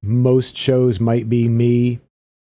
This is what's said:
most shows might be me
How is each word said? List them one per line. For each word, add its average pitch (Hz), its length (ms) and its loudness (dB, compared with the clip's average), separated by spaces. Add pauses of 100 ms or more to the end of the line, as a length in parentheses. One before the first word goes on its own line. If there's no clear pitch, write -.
most 123 540 0
shows 127 440 0
might 117 300 -2
be 117 200 0
me 120 500 0 (440)